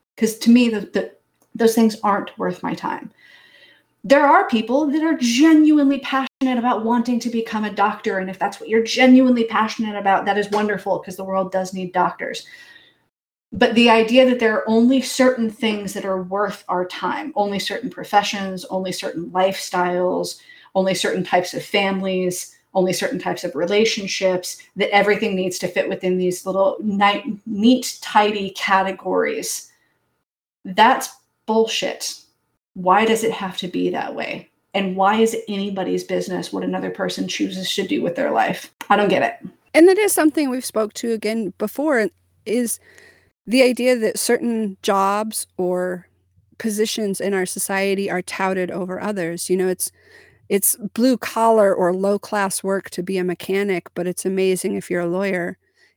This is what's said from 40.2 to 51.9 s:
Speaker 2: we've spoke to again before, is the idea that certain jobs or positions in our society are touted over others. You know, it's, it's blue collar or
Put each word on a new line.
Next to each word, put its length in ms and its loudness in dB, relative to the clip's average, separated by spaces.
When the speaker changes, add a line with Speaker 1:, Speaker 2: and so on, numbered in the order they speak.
Speaker 2:
we've 160 -6
spoke 300 -4
to 160 -4
again 480 -4
before, 480 0
is 320 -2
the 180 4
idea 340 2
that 220 -2
certain 640 -2
jobs 640 0
or 500 -4
positions 600 -2
in 140 -2
our 120 0
society 640 -2
are 120 -4
touted 500 -4
over 300 -8
others. 480 -6
You 80 2
know, 100 0
it's, 240 -4
it's 260 0
blue 240 4
collar 560 4
or 200 2